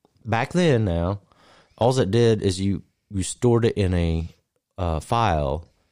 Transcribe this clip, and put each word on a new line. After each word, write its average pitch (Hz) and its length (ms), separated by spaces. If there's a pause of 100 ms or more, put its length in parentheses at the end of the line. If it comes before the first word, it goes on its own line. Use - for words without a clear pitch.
(240)
back 113 300
then 147 320
now, 87 340 (580)
all 127 220
it 95 120
did 113 300
is 95 200
you, 98 220 (260)
you 98 140
stored 117 420
it - 120
in 92 160
a, 82 360 (480)
uh, 85 240
file, 82 640 (240)